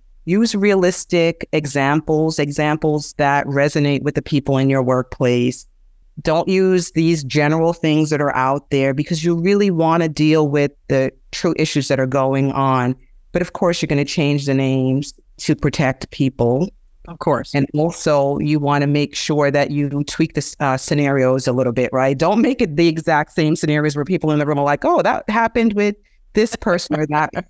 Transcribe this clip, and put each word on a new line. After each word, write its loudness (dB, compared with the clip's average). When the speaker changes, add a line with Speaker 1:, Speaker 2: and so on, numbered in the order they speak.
Speaker 1:
use 0
realistic 0
examples, 0
examples -2
that 0
resonate 0
with -2
the -4
people 0
in 2
your 2
workplace. 0
Don't 0
use 2
these 0
general 2
things 0
that 0
are 0
out -2
there 2
because -4
you 0
really 2
wanna 2
deal 2
with 0
the 0
true -2
issues -2
that 0
are 0
going 0
on. 0
But 0
of -8
course, 0
you're -4
gonna 0
change 0
the 0
names 0
to 0
protect -2
people. 0
Speaker 2:
Of -16
course. -2
Speaker 1:
And 2
also, 0
you 0
wanna 0
make 0
sure 0
that 0
you -2
tweak -2
the -4
s-, -8
uh, 0
scenarios 0
a 2
little 0
bit, -2
right? 2
Don't 2
make 0
it -2
the 4
exact 0
same 0
scenarios 0
where -2
people -2
in 2
the 0
room 0
are 0
like, 0
"Oh, 2
that -2
happened 0
with -2
this 0
person -2
or -2
that 0